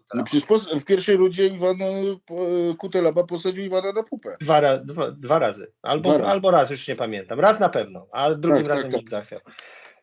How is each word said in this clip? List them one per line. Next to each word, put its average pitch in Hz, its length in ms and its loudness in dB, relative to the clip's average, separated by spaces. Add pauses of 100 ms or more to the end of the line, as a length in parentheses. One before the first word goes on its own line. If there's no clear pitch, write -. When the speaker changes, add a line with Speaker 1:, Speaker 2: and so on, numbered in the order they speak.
Speaker 1:
Kutelaba. 104 40 -12
Speaker 2:
No, 117 100 -4
przecież 143 220 -2
po-, 185 340 0
w 139 60 -8
pierwszej 196 320 2
rundzie 185 300 2
Iwan, 185 340 -2
e, 196 440 -4
po-, 175 220 -6 (240)
e, 165 40 -6
Kutelaba 170 480 0
posadził 185 420 -6
Iwana 190 280 -2
na 220 100 -2
pupę. - 360 -12
Speaker 1:
Dwa 151 200 4
ra-, 139 180 4
dwa, 139 340 -6
dwa 143 280 0
razy. 101 320 -2 (100)
Albo, 156 280 0
Speaker 2:
Dwa 151 80 6
razy. 202 120 0
Speaker 1:
albo 190 220 2
raz, 143 180 4
już 139 180 -8
nie 131 80 -6
pamiętam. 110 440 -6
Raz 214 200 4
na 190 100 2
pewno, 95 420 -6
a 147 240 0
drugim 151 220 2
Speaker 2:
Tak, 147 100 0
tak, 143 80 0
Speaker 1:
razem 135 160 -4
Speaker 2:
tak. 123 80 -4
Speaker 1:
nim 113 100 -12
zachwiał. 104 300 -10 (640)